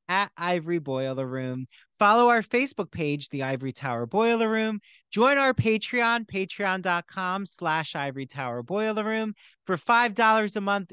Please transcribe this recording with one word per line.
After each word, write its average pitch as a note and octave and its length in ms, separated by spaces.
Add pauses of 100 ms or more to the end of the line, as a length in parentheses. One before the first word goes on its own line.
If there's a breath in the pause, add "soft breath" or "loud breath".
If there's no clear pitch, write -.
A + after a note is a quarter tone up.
at G3 280
Ivory E3+ 440
Boiler C3 460
Room. B2+ 400 (340 soft breath)
Follow A3+ 300
our A#3 120
Facebook A#3+ 480
page, D3 380
The C3+ 160
Ivory C3 280
Tower A#2+ 340
Boiler A3+ 440
Room. A3 300 (320 soft breath)
Join C4 260
our C4+ 160
Patreon, A#3 720
patreon F#3+ 560
dot F3 240
com F#3+ 400
slash D#3+ 480
Ivory C#3 320
Tower B2 380
Boiler G#3+ 400
Room. A3 300 (320 soft breath)
For F#3 100
five A#3 400
dollars A3 400
a G#3+ 40
month, G3 320